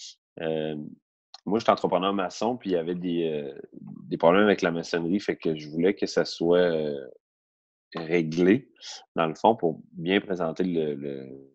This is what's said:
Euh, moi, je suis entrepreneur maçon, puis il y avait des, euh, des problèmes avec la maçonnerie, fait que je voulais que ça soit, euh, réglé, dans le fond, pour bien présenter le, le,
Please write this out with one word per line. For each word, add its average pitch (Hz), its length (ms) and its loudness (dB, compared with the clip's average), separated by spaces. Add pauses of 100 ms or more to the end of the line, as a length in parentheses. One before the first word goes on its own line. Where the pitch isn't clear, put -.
(420)
Euh, 78 340 -4 (680)
moi, 101 140 0
je 113 40 -10
suis 110 80 2
entrepreneur 95 420 2
maçon, 101 440 -2
puis 101 140 -6
il - 20 0
y - 20 2
avait 85 180 -2
des, 85 360 -2
euh, 73 320 -8 (100)
des - 460 -12
problèmes 87 260 6
avec 101 180 4
la 90 80 2
maçonnerie, 85 520 -2
fait 87 160 -4
que 80 180 -2
je 76 140 -12
voulais 85 260 2
que - 100 -4
ça 87 200 0
soit, 85 320 2
euh, 78 500 0 (880)
réglé, 87 760 2 (460)
dans 82 120 2
le 80 60 -4
fond, 110 220 4
pour 82 240 -2 (140)
bien 90 260 2
présenter 85 460 -2
le, 80 280 0
le, 67 600 -10